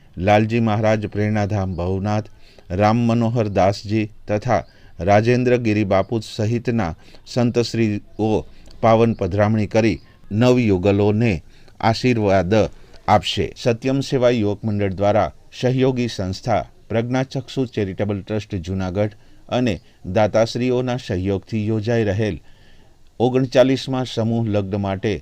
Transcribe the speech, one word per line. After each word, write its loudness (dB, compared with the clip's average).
લાલજી 2
મહારાજ 0
પ્રેરણાધામ -2
ભવનાથ, -2
રામ 2
મનોહર 0
દાસજી 0
તથા -2
રાજેન્દ્રગીરી 2
બાપુ 0
સહિતના -4
સંતશ્રીઓ -2
પાવન 4
પધરામણી 0
કરી 2
નવયુગલોને 4
આશીર્વાદ 2
આપશે. 2
સત્યમ -2
સેવા 2
યુવક -2
મંડળ -2
દ્વારા 2
સહયોગી 0
સંસ્થા -4
પ્રજ્ઞાચક્ષુ -4
ચેરિટેબલ -4
ટ્રસ્ટ -6
જૂનાગઢ -4
અને 0
દાતાશ્રીઓના 0
સહયોગથી -4
યોજાઈ 0
રહેલ -2
ઓગણચાલીસમાં 2
સમૂહ 0
લગ્ન -2
માટે -2